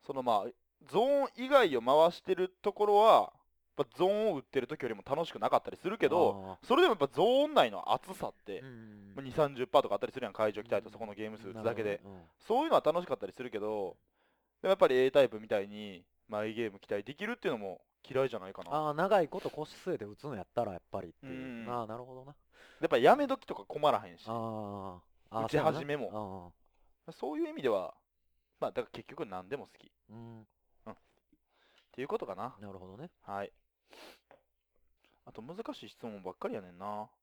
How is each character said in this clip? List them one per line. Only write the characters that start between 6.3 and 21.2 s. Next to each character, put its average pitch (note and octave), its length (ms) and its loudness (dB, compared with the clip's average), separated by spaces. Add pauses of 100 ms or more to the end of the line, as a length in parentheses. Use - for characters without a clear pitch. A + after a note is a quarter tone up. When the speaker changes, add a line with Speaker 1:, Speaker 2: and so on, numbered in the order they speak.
Speaker 2:
あ - 60 -20
ー。 - 20 -20
Speaker 1:
そ A#3+ 80 4
れ E4 60 6
で F#4 60 8
も B3+ 60 4
や D3+ 120 2
っ - 20 -4
ぱ - 60 -8
ゾ D#3 100 2
ー C4 240 4
ン D#4 60 -6
内 D3 160 6
の G2 240 -2
熱 - 220 -4
さ A#2+ 140 -8
っ - 40 -16 (120)
て、 G2 160 -10
Speaker 2:
う C3 40 -18
ん。 G#2+ 500 -18
Speaker 1:
ま C3+ 60 -10
あ、 - 20 -12
二 B2+ 80 -10
三 C#3+ 220 2
十 B2 140 -4
パ D3 120 8
ー - 40 6
と G#2 60 -4
か G2+ 60 2
あ - 20 0
っ - 40 0
た B2 60 -2
り A2 40 -6
す C3 80 -10
る B2 40 -4
や G#2 80 -6
ん、 - 20 -18
会 G#2+ 200 2
場 G#2 100 -8
来 - 60 -16
た A2 80 2
り G2 40 0
と、 - 60 -18
Speaker 2:
う - 20 -16
ん。 - 40 -20
Speaker 1:
そ G#2 40 -18
こ A2 80 -10
の G#2 80 -12
ゲ G#2+ 140 -8
ー G#2+ 40 -10
ム A2 60 -14
数 A2 120 -14
打 F#2 40 -14
つ A2 100 -12
だ A2+ 120 0
け A2 80 -6
で。 G#2 60 -2
Speaker 2:
な G2+ 80 -2
る - 60 -14
ほ G2+ 60 -20
ど F#2+ 60 -18
ね。 F2+ 60 -20
う - 20 -20
ん。 E2 40 -20 (200)
Speaker 1:
そ A#3+ 140 2
う - 20 0
い E4 40 -2
う - 20 -4
の A#3+ 60 4
は - 80 8
楽 D#3 180 2
し F3 60 -10
か C#3+ 60 -2
っ A#2 40 -4
た G2+ 100 -10
り F#2 60 -12
す C3 100 -12
る B2 80 -10
け A2 80 -6
ど、 G#2 360 -4 (680)
で - 40 0
も - 20 2
や G3 40 6
っ F#3+ 40 2
ぱ F3+ 100 6
り B2+ 100 6
A C3 140 6
タ C#3+ 100 8
イ B2 80 6
プ G#2+ 100 -10
み A2 80 -16
た G#2+ 140 0
い G2+ 60 -6
に、 G2+ 360 -14 (240)
ま G#2+ 120 -6
あ、 G#2+ 60 -2
ゲ A2 220 -4
ー G2+ 40 -6
ム G2 80 -20
期 - 100 -20
待 G#2 140 -4
で B2+ 100 -12
き G3+ 140 -8
る A#3+ 60 -4
っ B3 40 -10
て - 100 -6
い E3 40 0
う - 20 -2
の A2+ 60 -6
も G2 220 -10 (280)
嫌 C3 160 2
い B2+ 40 -2
じ A#2+ 60 -8
ゃ G#2 40 -4
な F#2 100 -12
い G2 40 -14
か F#2 100 -14
な。 C#3+ 80 -10
Speaker 2:
あ D3+ 200 0
ー、 - 20 -2
長 F#3 280 4
い D3+ 60 2
こ F#3 140 -10
と D3 100 -6
腰 - 240 -10
据 - 180 -6
え C3+ 60 -4
て G#2+ 60 -8
打 G#2 100 -16
つ - 80 -20
の C#3+ 100 -10
や G2+ 80 -8
っ - 140 -12
た A#2+ 100 0
ら G#2 60 -6
や F2+ 80 -10
っ - 20 -18 (100)
ぱ G2 100 -6
り F2 80 -12
っ - 20 -20
て - 160 -20